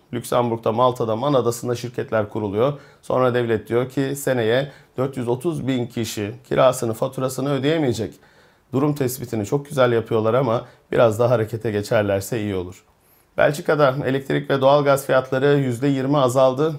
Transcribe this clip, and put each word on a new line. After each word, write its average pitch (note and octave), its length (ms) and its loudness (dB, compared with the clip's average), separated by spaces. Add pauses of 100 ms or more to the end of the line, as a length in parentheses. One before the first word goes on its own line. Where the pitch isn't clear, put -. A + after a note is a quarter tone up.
(140)
Lüksemburg'da, A#2 580 -2
Malta'da, A#2+ 440 0
Man C#3+ 180 -2
Adası'nda A#2+ 420 0
şirketler A2 540 -4
kuruluyor. G#2+ 440 -2 (280)
Sonra B2+ 320 0
devlet A#2 360 -2
diyor B2 200 0
ki C#3 260 -4
seneye C3 560 0 (260)
dört C3 200 -4
yüz A#2+ 100 -4
otuz B2+ 400 -4
bin B2 200 -2
kişi A2 560 -6
kirasını, B2+ 500 2
faturasını C3 600 -4
ödeyemeyecek. C3 600 0 (600)
Durum C#3+ 220 0
tespitini B2 500 -4
çok C#3+ 240 -2
güzel B2+ 220 4
yapıyorlar A2+ 420 2
ama B2 320 0 (260)
biraz A2+ 280 4
daha A#2+ 100 4
harekete A2+ 420 -2
geçerlerse G#2 680 -2
iyi G#2 140 -4
olur. F2+ 280 -8 (540)
Belçika'da D3 580 2 (100)
elektrik C3+ 440 -2
ve C#3 120 2
doğalgaz C#3 440 4
fiyatları C3+ 520 2
yüzde B2+ 300 0
yirmi C3+ 300 0
azaldı. C3 600 2